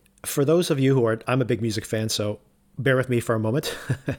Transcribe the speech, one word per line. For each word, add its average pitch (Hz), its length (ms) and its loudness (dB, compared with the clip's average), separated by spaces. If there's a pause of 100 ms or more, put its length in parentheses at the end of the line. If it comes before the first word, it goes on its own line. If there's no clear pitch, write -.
(260)
For - 180 0
those 170 240 2
of 143 120 0
you 135 140 4
who 123 120 4
are, 110 220 0
I'm 127 120 2
a 131 40 2
big 110 180 -2
music 110 220 -2
fan, 110 240 -2
so 104 320 -4 (360)
bear 131 200 2
with 131 120 0
me 120 120 2
for 113 160 0
a - 20 0
moment. 113 400 -2 (400)